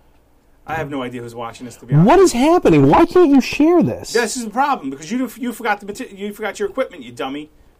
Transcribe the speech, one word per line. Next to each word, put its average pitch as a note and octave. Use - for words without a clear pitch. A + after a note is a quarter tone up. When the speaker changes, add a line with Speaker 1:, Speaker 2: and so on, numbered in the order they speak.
Speaker 1:
I D3+
have D3
no C#3
idea B2
who's A#2
watching A#2
this, A2+
to -
be -
honest. D#3+
Speaker 2:
What F4
is F#4
happening? A#3
Why B3+
can't F4+
you C#4
share D#4+
this? -
Speaker 1:
This A3+
is A#3+
the G#3
problem, B3+
because D#3
you, B3
you A#3
forgot A3
the G3+
mati-, G#3
you G3+
forgot G3+
your G3
equipment, B3+
you A#2+
dummy. C#3+